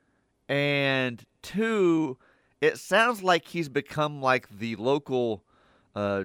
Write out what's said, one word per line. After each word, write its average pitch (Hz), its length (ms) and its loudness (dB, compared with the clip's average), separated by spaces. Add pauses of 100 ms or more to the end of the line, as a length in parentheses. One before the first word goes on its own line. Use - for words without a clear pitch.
(480)
And 139 760 0 (180)
two, 180 760 0 (440)
it 147 160 2
sounds 214 460 0
like 180 240 2
he's 165 220 -6
become, 147 520 -4
like, 127 260 2 (120)
the 113 160 -6
local, 123 680 -2 (520)
uh, 101 300 -2